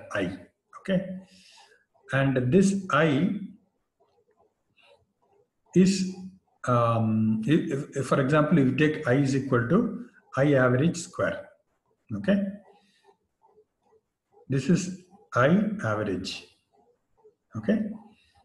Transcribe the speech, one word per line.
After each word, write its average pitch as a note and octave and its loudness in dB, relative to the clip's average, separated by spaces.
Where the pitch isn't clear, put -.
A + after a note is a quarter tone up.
I, G2 -4
okay? F#3+ 0
And C3 0
this G3 4
I D3+ 2
is, F#3+ 4
um, A2 0
if, D3 0
if, C#3 -8
if, C3+ -6
for C#3+ 0
example, D3+ 2
if C3+ 4
you B2 0
take D3+ 0
I B2 4
is C#3 2
equal B2 0
to A3+ 0
I C#3+ 2
average B2+ 2
square, - -6
okay? G3 0
This C3+ -2
is - 0
I B2 4
average, G#2+ -6
okay? G#3 -2